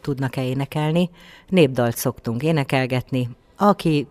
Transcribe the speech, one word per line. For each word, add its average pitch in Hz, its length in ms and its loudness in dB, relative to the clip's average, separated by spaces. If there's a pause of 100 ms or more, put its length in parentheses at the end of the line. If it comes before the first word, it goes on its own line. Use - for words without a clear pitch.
tudnak-e 135 440 -4
énekelni. 151 680 -2 (380)
Népdalt 131 480 4
szoktunk 120 460 -4
énekelgetni. 131 880 0 (280)
Aki 175 540 2